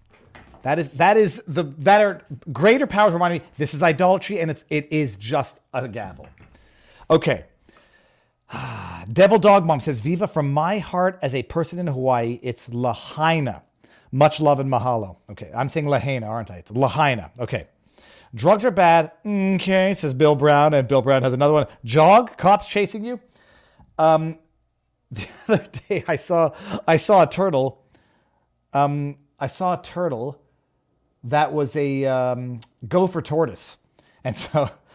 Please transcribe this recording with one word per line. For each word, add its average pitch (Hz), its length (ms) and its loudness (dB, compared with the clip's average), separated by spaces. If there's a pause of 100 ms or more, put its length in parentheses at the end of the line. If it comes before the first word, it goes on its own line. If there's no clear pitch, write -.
(640)
That 147 160 -2
is, 156 120 -4
that 180 280 2
is 202 280 0
the, 165 180 -4 (140)
that 185 220 4
are 196 220 0 (280)
greater 214 360 2
powers 208 260 2
reminding 170 300 0
me - 40 -20 (120)
this 151 160 -4
is 147 80 -4
idolatry 180 580 2
and 160 100 -4
it's, - 200 -10
it 151 200 -4
is 147 260 -2
just 127 440 -6 (140)
a 131 120 -6
gavel. 98 400 -14 (840)
Okay. 156 340 2 (1040)
<sighs> 101 640 -14
Devil 196 260 6
Dog 196 280 6
Mom 156 140 0
says, 131 200 -6
"Viva, 170 260 -2
from 143 260 -2
my 165 260 -2
heart 185 420 -2
as 131 140 -4
a 131 80 -4
person 165 360 -6
in 180 80 -6
Hawaii, 127 560 -2
it's 123 280 -10
Lahaina. 127 920 -4 (480)
Much 147 300 2
love 147 180 4
and 135 120 -4
mahalo." 113 460 -2 (120)
Okay, 90 260 -18
I'm 131 140 -2
saying 147 180 -4
Lahaina, 131 400 -2
aren't 110 240 -8
I? 92 60 -16
It's 85 140 -20
Lahaina. 123 680 0
Okay. 117 280 -6 (680)
"Drugs 180 300 2
are 254 60 0
bad." 170 420 4 (140)
Okay, 190 680 0
says 151 220 -4
Bill 147 200 4
Brown, 147 380 4
and 135 160 2
Bill 131 140 2
Brown 131 200 2
has 127 120 0
another 143 180 2
one. 151 140 2 (180)
"Jog, 165 540 4
cops 196 280 2
chasing 208 380 -4
you." 247 160 -10 (800)
Um, 160 400 2 (360)
<laughs> - 360 -20
the 104 180 -12 (180)
other 214 200 0 (220)
day 196 200 -4
I 165 80 0
saw, 165 380 0 (320)
I 165 100 4
saw 185 280 4
a - 20 0
turtle. 147 580 -2 (880)
Um, 143 460 -2 (200)
I 139 80 -6
saw 180 320 -4
a 180 40 -20
turtle 143 580 -8 (840)
that 143 280 0
was 147 220 -4
a, 139 300 -2
um, 127 560 -4 (260)
gopher 180 360 0
tortoise. 151 560 -4 (440)
And 127 140 -6
so 143 340 -2 (240)